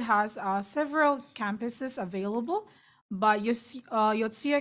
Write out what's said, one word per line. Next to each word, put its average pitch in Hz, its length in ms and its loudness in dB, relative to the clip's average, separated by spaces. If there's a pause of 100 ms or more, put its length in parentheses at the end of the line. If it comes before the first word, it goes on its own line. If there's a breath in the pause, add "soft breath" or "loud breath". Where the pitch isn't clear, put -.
(120)
has, 208 260 2
uh, 196 240 -2
several 294 520 2 (220)
campuses 233 680 -4
available, 214 680 -4 (420 soft breath)
but 208 280 4 (100)
Yos-, 240 340 -2 (100)
uh, 214 300 4
Yotsuya 285 400 0